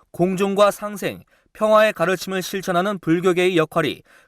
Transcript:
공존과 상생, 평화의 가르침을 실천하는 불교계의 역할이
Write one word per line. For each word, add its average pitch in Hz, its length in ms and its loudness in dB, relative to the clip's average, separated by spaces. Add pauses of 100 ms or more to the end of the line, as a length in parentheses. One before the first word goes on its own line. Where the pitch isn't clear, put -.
(120)
공존과 196 600 2
상생, 190 500 -8 (320)
평화의 214 400 4
가르침을 185 480 -2
실천하는 190 580 -4
불교계의 180 580 0
역할이 156 440 -2 (260)